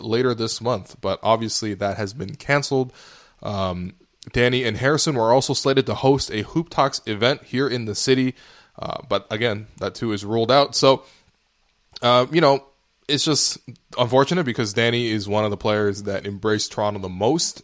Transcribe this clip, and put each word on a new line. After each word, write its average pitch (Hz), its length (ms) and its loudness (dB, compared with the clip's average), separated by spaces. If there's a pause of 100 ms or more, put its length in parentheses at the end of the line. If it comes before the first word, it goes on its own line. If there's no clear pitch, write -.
later 120 340 0
this 113 260 -6
month, 113 400 -4
but 95 220 -2
obviously 110 520 0
that 98 220 -4
has 101 180 -6
been 95 220 -10
canceled. 139 560 -2 (500)
Um, 92 520 -6 (380)
Danny 123 320 2
and 110 120 -2
Harrison 139 400 2
were 113 160 4
also 131 220 2
slated 135 320 2
to 107 80 -2
host 135 360 2
a 107 120 -4
Hoop 160 280 -4
Talks 139 360 0
event 117 380 0
here 131 240 -2
in 117 180 -4
the 104 80 -6
city, 131 400 2 (440)
uh, - 200 -8 (100)
but 101 220 -2
again, 107 360 -2 (120)
that 98 160 -6
too 117 180 -4
is 101 120 -4
ruled 113 260 0
out. 143 260 4
So, 135 280 4 (1000)
uh, 123 280 4
you 160 100 2
know, 139 240 4 (440)
it's 143 160 0
just - 340 0 (400)
unfortunate 135 460 2
because 113 280 -4
Danny 117 380 0
is 104 180 -2
one 104 160 0
of 107 60 -2
the 101 60 -4
players 104 480 0
that 98 200 -4
embraced 104 460 -2
Toronto 104 300 -2
the 95 80 -8
most 110 560 -2